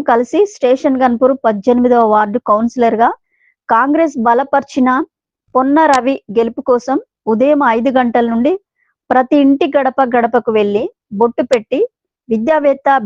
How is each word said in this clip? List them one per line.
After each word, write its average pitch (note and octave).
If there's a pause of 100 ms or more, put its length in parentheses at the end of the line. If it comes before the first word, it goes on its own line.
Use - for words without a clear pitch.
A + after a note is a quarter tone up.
కలిసి B3 (140)
స్టేషన్ C4
గన్పూర్ B3+ (140)
పద్దెనిమిదవ A#3+ (100)
వార్డు G#3+ (100)
కౌన్సిలర్గా A3+ (640)
కాంగ్రెస్ C#4+ (100)
బలపర్చిన C4 (680)
పొన్న C#4
రవి C4 (240)
గెలుపు A#3
కోసం C4 (340)
ఉదయం C#4 (140)
ఐదు A#3+
గంటల A#3+
నుండి A#3+ (600)
ప్రతి B3+
ఇంటి C#4
గడప C4 (160)
గడపకు A#3
వెళ్లి G#3 (360)
బొట్టు A#3
పెట్టి, B3+ (500)
విద్యావేత్త, C#4